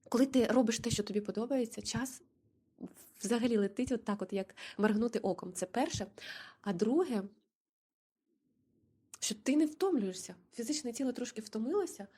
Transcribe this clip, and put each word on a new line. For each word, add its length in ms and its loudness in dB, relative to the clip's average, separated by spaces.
коли 160 4
ти 200 6
робиш 340 4
те, 100 -2
що 140 2
тобі 180 -2
подобається, 600 -2
час 400 -4
взагалі 380 2
летить 340 0
отак 300 -2
от, 120 -8
як 220 -4
моргнути 420 2
оком. 340 -4
Це 120 -6
перше. 420 -2
А 120 -2
друге, 500 2
що 160 -4
ти 220 2
не 80 6
втомлюєшся. 680 0
Фізичне 400 -4
тіло 200 -2
трошки 280 -8
втомилося, 680 -2